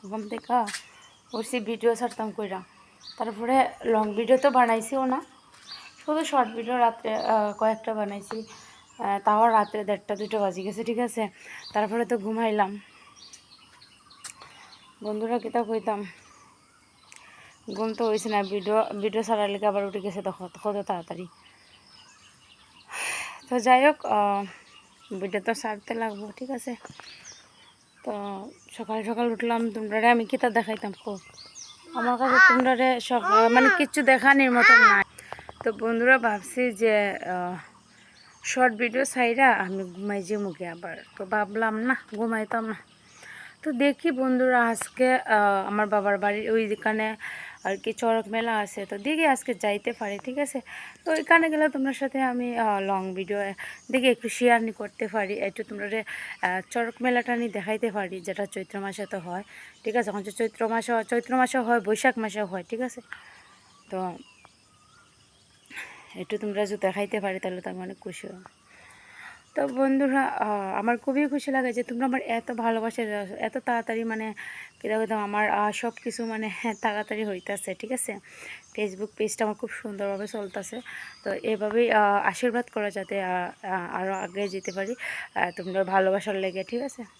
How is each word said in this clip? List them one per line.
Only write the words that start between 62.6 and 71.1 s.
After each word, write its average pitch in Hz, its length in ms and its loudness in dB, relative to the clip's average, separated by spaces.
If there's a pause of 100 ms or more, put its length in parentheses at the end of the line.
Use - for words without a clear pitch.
ঠিক 233 180 -6
আছে? 240 120 -10 (920)
তো 190 80 -4 (2250)
একটু 196 200 -6
তোমরা 208 280 -2
যদি 202 180 -6
দেখাইতে 202 380 -2
পারি 190 180 -4
তাহলে 185 180 -6
তো - 100 -10
আমি 180 160 -10
অনেক 190 180 -14
খুশি 185 220 -14
হব। 190 160 -16 (1120)
তো 302 60 2 (180)
বন্ধুরা, 269 440 4 (220)
আহ, 202 260 -2 (100)
আমার 233 220 2
খুবই 277 200 2 (100)